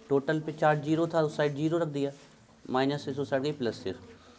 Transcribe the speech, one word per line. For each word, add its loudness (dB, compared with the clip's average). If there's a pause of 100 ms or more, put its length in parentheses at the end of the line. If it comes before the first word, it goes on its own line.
Total 2
पे -6
चार्ज 2
ज़ीरो 2
था, 2
उस 0
side 2
ज़ीरो 0
रख 0
दिया, -2 (580)
माइनस 0
से -6
उस -4
side 0
गई 0
प्लस -2
सिक्स, -6 (380)